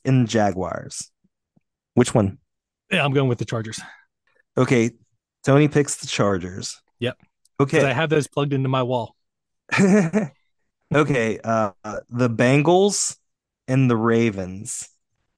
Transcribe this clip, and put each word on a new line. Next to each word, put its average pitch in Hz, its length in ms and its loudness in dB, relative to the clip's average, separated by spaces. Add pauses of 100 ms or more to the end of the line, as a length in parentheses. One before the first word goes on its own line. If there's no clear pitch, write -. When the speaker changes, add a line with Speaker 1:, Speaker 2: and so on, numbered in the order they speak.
Speaker 1:
and 131 220 2
Jaguars. 101 840 -4 (840)
Which 123 200 2
one? 101 240 2 (520)
Speaker 2:
Yeah, 170 140 0
I'm 139 80 -2
going 135 160 2
with 120 100 -2
the 117 60 -6
Chargers. 110 360 -8 (800)
Speaker 1:
Okay, 123 320 2 (540)
Tony 143 240 6
picks 147 280 0
the - 120 -14
Chargers. 95 720 -4 (180)
Speaker 2:
Yep. 120 180 -6 (440)
Speaker 1:
Okay. 139 180 2
Speaker 2:
'Cause 143 80 4
I 135 60 0
have 151 180 -2
those 151 160 0
plugged 143 280 -4
into 135 140 -2
my 131 140 0
wall. 123 320 -4 (560)
Speaker 1:
<laughs> 190 600 2 (600)
Okay, 135 480 0
uh, 110 280 0 (400)
the 120 180 0
Bengals 147 880 2 (500)
and 131 240 2
the 117 60 2
Ravens. 110 920 -2 (480)